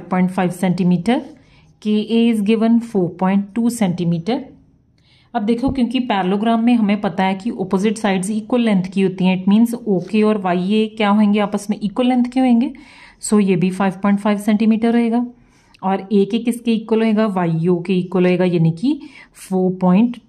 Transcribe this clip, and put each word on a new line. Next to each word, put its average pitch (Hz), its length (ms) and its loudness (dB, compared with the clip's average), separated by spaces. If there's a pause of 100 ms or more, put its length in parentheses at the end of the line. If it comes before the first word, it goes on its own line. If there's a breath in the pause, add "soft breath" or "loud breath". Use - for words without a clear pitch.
(120)
पॉइंट 185 200 2
फ़ाइव 180 200 0
सेंटीमीटर, 180 760 0 (560 soft breath)
के 214 200 0
ए 233 320 2
is 220 80 -2
given 226 380 2
four 190 280 -2 (160)
point 190 180 2 (160)
two 233 120 0
सेंटीमीटर। 180 760 -2 (880 soft breath)
अब 240 80 -4
देखो, 233 280 0
क्योंकि 254 300 -2
पैरेललोग्राम 220 640 0
में 240 100 4
हमें 208 280 2
पता 190 220 -2
है 190 120 0
कि 190 140 -8
अपोजिट 196 480 -2
साइड्स 190 320 -2
इक्वल 220 320 -2
लेंथ 208 220 2
की 190 180 -4
होती 190 240 0
हैं, 185 200 0
it 196 80 4
means 233 200 4 (140)
ओके 202 360 0
और 214 140 2
वाईए 190 500 0
क्या 214 220 -2
होंगे, 208 300 4
आपस 202 300 -2
में 208 140 -4
इक्वल 247 240 -2
लेंथ 247 180 2
के 254 140 -4
होंगे। 254 340 2 (480 loud breath)
So, - 180 2
ये 190 160 2
भी 180 160 0
फ़ाइव 190 220 -2 (100)
पॉइंट 202 160 2
फ़ाइव 208 180 0
सेंटीमीटर 220 560 2
रहेगा, 233 320 0 (580 soft breath)
और 190 280 -4
ए 196 140 4
के 226 140 -2
किसके 233 340 -2
इक्वल 220 280 0
होएगा, 220 240 2
वाईओ 175 560 0
के 185 180 -2
इक्वल 180 260 0
होएगा, 180 200 2
यानी 165 260 2
कि 262 300 -2 (320 loud breath)
फ़ोर 185 480 -4
पॉइंट 202 360 2 (120)